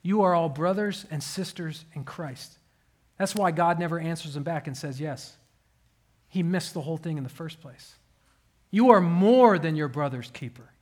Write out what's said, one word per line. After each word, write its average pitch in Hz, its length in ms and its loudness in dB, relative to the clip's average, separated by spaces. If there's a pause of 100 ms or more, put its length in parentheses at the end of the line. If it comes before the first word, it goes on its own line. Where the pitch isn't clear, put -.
You 196 220 2
are 180 120 4
all 165 140 2
brothers 185 600 -2
and 147 140 -8
sisters 165 680 -10
in 139 100 -10
Christ. - 540 -14 (600)
That's 190 160 -2
why 190 180 2
God 170 280 2
never 170 200 -2
answers 160 340 -6
them 143 100 -6
back 160 240 -6
and 135 80 -8
says 135 240 -10
yes. 147 380 -10 (920)
He 185 160 -2
missed 170 300 -2
the 160 80 -8
whole 156 160 -6
thing 160 200 -6
in 139 60 -6
the 127 60 -10
first - 320 -14
place. - 340 -20 (760)
You 233 200 6
are 214 100 10
more 196 580 6
than 156 200 -2
your 151 100 -2
brother's 131 440 -6
keeper. - 500 -14